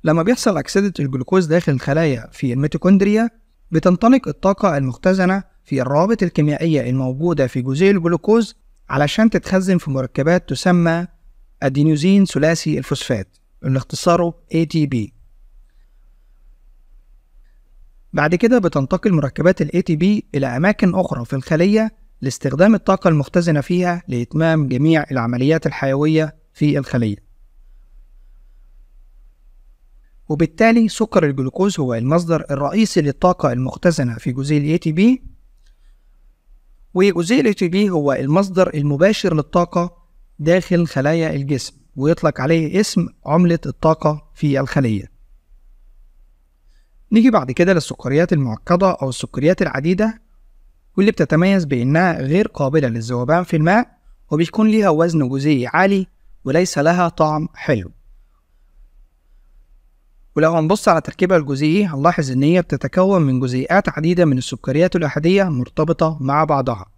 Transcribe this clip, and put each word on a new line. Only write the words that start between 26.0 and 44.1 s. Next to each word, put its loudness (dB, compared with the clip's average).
في 0
الخلية. -2
وبالتالي 2
سكر 0
الجلوكوز -2
هو -2
المصدر -2
الرئيسي -2
للطاقة 0
المختزنة -2
في -6
جزيء 0
ال -2
إيه 0
تي -2
بي، 2
وجزيء 2
ال 2
إيه 2
تي -2
بي 0
هو 0
المصدر 0
المباشر 0
للطاقة -2
داخل 0
خلايا -2
الجسم، -6
ويطلق 0
عليه 0
اسم -2
عملة 2
الطاقة -2